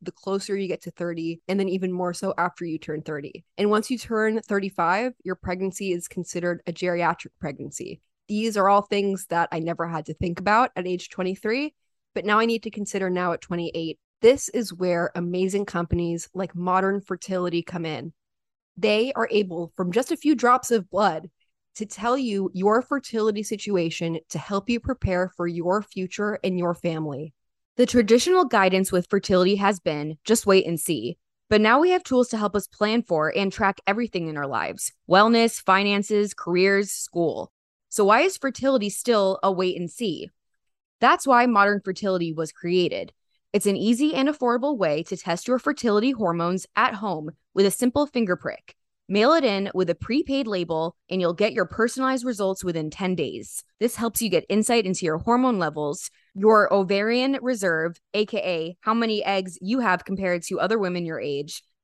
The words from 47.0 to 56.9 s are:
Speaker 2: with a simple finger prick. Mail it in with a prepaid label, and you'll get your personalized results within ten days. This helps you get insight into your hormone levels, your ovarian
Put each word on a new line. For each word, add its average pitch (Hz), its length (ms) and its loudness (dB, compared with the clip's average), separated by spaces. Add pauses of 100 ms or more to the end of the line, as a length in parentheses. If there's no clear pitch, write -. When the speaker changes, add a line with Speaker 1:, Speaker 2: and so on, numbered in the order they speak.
Speaker 2:
with 196 120 4
a 196 40 2
simple 254 360 0
finger 214 300 0
prick. - 380 -10 (340)
Mail 208 260 4
it 320 100 4
in 196 280 0
with 180 160 0
a 170 60 0
prepaid 269 540 -2
label, 170 480 -4 (120)
and 185 120 -2
you'll 175 120 2
get 208 200 0
your 202 120 0
personalized 254 600 -2
results 196 400 -4
within 165 260 -4
ten 185 240 -4
days. 117 480 -6 (160)
This 240 160 -2
helps 226 260 -4
you 226 80 -2
get 175 200 0
insight 220 360 2
into 185 220 -4
your 156 120 0
hormone 240 420 2
levels, 156 500 -4 (240)
your 208 400 6
ovarian 220 640 2